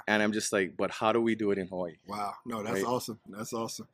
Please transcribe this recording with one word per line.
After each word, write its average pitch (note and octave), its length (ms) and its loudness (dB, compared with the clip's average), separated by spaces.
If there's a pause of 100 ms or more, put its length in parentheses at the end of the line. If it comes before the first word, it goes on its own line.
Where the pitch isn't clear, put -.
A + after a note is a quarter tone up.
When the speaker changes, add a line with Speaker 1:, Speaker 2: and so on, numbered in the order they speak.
Speaker 1:
And G#2+ 160 6
I'm G#2+ 100 4
just G#2 200 0
like, F#2+ 240 2
"But F#2+ 160 0
how A2 200 2
do A#2 80 4
we A2+ 140 4
do G#2+ 160 2
it G2 80 2
in F#2 80 -2
Hawaii?" F2+ 300 -6 (100)
Speaker 2:
Wow. G2+ 280 -6 (120)
No, A#2 160 -4
that's A2 120 -2
Speaker 1:
Right? - 100 2
Speaker 2:
awesome. A#2 340 -2 (100)
That's G#2+ 240 -8
awesome. A2+ 420 -6